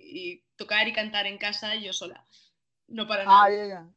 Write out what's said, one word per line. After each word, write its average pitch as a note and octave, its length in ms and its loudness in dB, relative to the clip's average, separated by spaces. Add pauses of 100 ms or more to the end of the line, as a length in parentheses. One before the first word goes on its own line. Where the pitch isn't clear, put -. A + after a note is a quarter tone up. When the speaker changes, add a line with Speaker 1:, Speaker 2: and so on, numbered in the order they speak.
Speaker 1:
y F3+ 400 -14 (120)
tocar G#3 320 0
y A#3 40 -6
cantar G#3+ 340 -4
en G3 120 -8
casa G#3 380 -6
yo G3+ 160 -10
sola. - 340 -12 (600)
No A3 180 -8
para G#3 200 -2
Speaker 2:
Ah, G3+ 220 10
Speaker 1:
nadie. G#3 100 0
Speaker 2:
ya, G#3 80 -6
ya. F3 300 -12